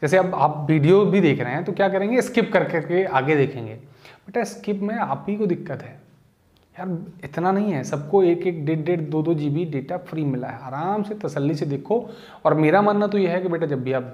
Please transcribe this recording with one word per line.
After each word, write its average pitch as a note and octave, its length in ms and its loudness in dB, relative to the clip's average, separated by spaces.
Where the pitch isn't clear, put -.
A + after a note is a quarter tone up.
जैसे D#3 160 4
अब F3+ 160 2
आप D3 340 0
video D#3+ 360 6
भी G3 160 4
देख D3+ 200 4
रहे B2 120 -4
हैं D#3+ 120 -4
तो G3+ 80 -4
क्या G3 160 2
करेंगे, G3+ 340 2
skip - 300 0
कर E3+ 120 4
करके E3+ 400 0
आगे C#3 320 2
देखेंगे। A#2 380 -2
बेटा - 720 -10
skip G#3 380 -6
में G#3 120 -4
आप C#3+ 340 -4
ही G#3 80 -2
को G#3 100 0
दिक्कत D3+ 360 -4
है - 180 -18
यार, F#3 120 -8
इतना E3+ 280 -2
नहीं G3+ 200 0
है, C#3 120 -2
सबको D#3 380 0
एक E3+ 240 2
एक E3 200 -4
डेढ़ D#3 120 0
डेढ़ E3 220 -2
दो D#3 220 -2
दो D#3+ 120 0
जीबी D3 300 -2
data D3 340 -6
free D#3+ 260 -6
मिला B2 240 -4
है, A#2 180 -12
आराम E3+ 360 -4
से G#3 120 -8
तसल्ली D3 400 -2
से D3 120 -4
देखो। D3 320 -2
और D#3+ 100 4
मेरा D#3 280 6
मानना G#3 240 2
तो G#3 120 0
यह F#3 120 2
है F3+ 100 0
कि F#3 80 -2
बेटा E3 180 0
जब C#3 180 -2
भी C3 80 -2
आप C3 100 0